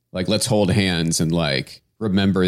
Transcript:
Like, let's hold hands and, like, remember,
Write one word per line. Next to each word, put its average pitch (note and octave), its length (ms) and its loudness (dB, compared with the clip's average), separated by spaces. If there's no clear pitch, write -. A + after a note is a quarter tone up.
Like, F2+ 160 -4
let's G2+ 200 -2
hold G#2 240 2
hands F2 500 0
and, D#2+ 100 0
like, D2 520 -4
remember, F3 480 2